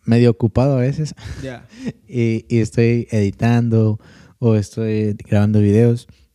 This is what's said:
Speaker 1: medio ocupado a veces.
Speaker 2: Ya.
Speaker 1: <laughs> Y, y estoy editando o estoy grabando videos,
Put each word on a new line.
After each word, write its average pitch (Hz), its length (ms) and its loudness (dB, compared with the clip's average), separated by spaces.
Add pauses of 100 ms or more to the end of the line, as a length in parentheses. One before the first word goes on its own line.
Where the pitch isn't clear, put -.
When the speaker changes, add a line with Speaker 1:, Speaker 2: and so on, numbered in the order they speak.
Speaker 1:
medio 120 260 4
ocupado 123 460 0
a 127 40 -2
veces. 143 340 -6 (280)
Speaker 2:
Ya. 127 300 -16
Speaker 1:
<laughs> 220 40 -20 (380)
Y, 117 340 -2
y 120 100 0
estoy 117 520 0
editando 113 880 0 (400)
o 117 180 2
estoy 107 580 -4
grabando 104 460 0
videos, 113 460 2 (280)